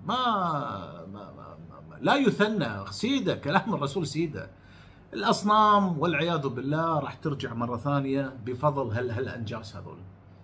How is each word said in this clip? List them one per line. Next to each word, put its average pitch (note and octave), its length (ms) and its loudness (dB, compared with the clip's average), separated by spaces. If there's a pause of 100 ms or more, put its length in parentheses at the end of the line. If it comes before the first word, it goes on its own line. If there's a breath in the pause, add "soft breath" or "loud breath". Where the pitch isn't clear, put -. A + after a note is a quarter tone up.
ما، G#3 100 0 (1000)
ما، G2 240 -14
ما، - 180 -14 (140)
ما، C2+ 100 -18 (100)
ما، - 120 -18
لا G#3 140 6
يثنى، F3+ 760 2
سيدة، G#3+ 440 0
كلام F3+ 380 0
الرسول C#3+ 340 -2
سيدة. D3+ 420 -4 (640 loud breath)
الأصنام G3+ 840 4
والعياذ E3 480 2
بالله D3 520 0
راح C3 140 -4
ترجع C3+ 400 -4
مرة A#2 240 -2
ثانية C#3 560 0 (120)
بفضل B2+ 460 0
هال-، B2 200 -2
هالأنجاس A2 640 -6
هذول، F#2 220 -14 (460)